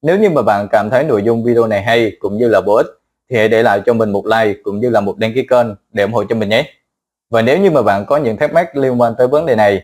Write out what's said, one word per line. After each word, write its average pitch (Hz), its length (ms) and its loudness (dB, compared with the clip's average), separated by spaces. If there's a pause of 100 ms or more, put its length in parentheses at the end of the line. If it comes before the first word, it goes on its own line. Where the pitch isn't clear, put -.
Nếu 170 180 0
như 214 100 2
mà 147 120 0
bạn 104 300 0
cảm 107 180 0
thấy 127 140 0
nội 120 200 0
dung 113 200 0
video 117 240 2
này 101 160 -2
hay 117 360 0
cũng 101 180 -6
như 120 100 0
là 104 140 2
bổ 101 140 0
ích 131 100 2 (440)
thì 127 80 -2
hãy 107 120 2
để 113 140 2
lại 113 220 2
cho 120 80 2
mình 113 180 0
một 101 140 -4
like 107 380 -2
cũng 101 160 -8
như 123 100 -2
là 107 120 0
một 101 160 -6
đăng 110 160 -4
ký 123 140 -4
kênh 123 200 2 (240)
để 104 120 -2
ủng 104 100 -2
hộ 110 100 0
cho 101 120 -4
mình 107 140 -4
nhé. 120 160 0 (640)
Và 113 120 0
nếu 127 160 2
như 196 140 2
mà 147 100 2
bạn 101 240 -2
có 143 120 0
những 117 200 -2
thắc 151 160 -4
mắc 170 220 -2
liên 131 260 0
quan 120 160 0
tới 127 100 2
vấn 151 180 0
đề 135 100 2
này 101 280 2